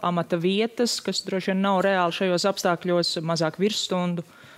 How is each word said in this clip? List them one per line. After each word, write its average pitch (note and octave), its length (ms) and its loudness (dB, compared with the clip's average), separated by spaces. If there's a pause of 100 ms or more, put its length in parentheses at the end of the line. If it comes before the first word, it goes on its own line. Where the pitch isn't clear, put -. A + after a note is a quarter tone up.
amata F3 320 0
vietas, G3+ 640 0
kas - 240 -4
droši F#3+ 320 -2
vien F#3+ 80 0
nav F#3+ 240 4
reāli F3+ 380 2
šajos F3+ 320 2
apstākļos, F3 680 0
mazāk D#3+ 400 -2
virsstundu. F3+ 640 -2 (320)